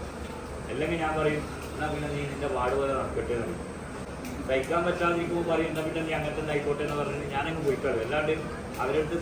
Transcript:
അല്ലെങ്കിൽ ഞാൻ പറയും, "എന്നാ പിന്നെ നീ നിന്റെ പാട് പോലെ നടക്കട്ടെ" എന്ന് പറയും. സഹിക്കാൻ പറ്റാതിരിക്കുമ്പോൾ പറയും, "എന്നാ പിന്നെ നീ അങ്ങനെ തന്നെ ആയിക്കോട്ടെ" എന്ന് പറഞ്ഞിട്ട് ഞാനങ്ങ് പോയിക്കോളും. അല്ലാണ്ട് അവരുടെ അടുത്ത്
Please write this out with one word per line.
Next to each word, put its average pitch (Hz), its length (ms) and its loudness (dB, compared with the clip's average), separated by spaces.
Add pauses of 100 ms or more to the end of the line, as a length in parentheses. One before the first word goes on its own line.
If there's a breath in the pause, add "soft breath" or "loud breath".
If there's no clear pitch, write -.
(720)
അല്ലെങ്കിൽ 156 320 0
ഞാൻ 156 160 2
പറയും, 151 220 4 (320)
"എന്നാ 151 200 -2
പിന്നെ 147 220 -2
നീ 143 60 -2 (100)
നിന്റെ 139 240 -2
പാട് 131 240 2
പോലെ 135 200 2
നടക്കട്ടെ" - 380 -2
എന്ന് 87 100 -2
പറയും. 87 160 -6 (840)
സഹിക്കാൻ 156 380 4
പറ്റാതിരിക്കുമ്പോൾ 170 640 4
പറയും, 160 200 4
"എന്നാ 156 160 0
പിന്നെ 160 200 0
നീ 156 120 0
അങ്ങനെ 147 200 0
തന്നെ 151 160 0
ആയിക്കോട്ടെ" 143 300 2
എന്ന് 147 140 0
പറഞ്ഞിട്ട് 143 360 0
ഞാനങ്ങ് 151 300 0
പോയിക്കോളും. 127 400 2
അല്ലാണ്ട് 151 280 2 (480)
അവരുടെ 143 200 2
അടുത്ത് 156 200 0